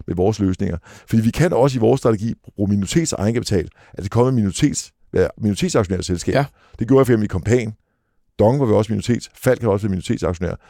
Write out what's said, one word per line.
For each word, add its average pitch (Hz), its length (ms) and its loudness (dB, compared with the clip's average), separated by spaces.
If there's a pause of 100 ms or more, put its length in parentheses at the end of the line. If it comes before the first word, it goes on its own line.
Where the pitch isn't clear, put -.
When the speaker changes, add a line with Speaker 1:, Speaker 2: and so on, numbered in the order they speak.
Speaker 1:
med - 80 -4
vores 98 240 0
løsninger. 92 380 -2 (300)
Fordi 113 140 2
vi 113 100 2
kan 170 220 0
også 131 240 2
i - 20 -4
vores 117 200 4
strategi 113 340 0 (220)
bruge 101 140 -2
minoritets- 101 440 0
og 60 100 -4
egenkapital. 107 460 -2 (240)
Altså 98 160 -10
komme 123 220 2
med 120 120 2
minoritets-, - 680 -2
være 90 140 2 (100)
minoritetsaktionær 104 640 0
i 87 40 -6
selskab. 90 300 -4
Speaker 2:
Ja. 139 120 0 (340)
Speaker 1:
Det 117 80 -4
gjorde 135 120 6
jeg 135 60 6
for 123 80 2
eksempel 107 120 2
i - 20 0
Kompan. 110 460 -2 (640)
Dong 117 200 4
var 135 60 2
vi 104 80 2
også 107 200 2
minoritets-, 110 360 -2 (140)
Falck 123 200 0
var 110 80 2
også 101 160 -2
minoritetsaktionær. 87 680 -4 (140)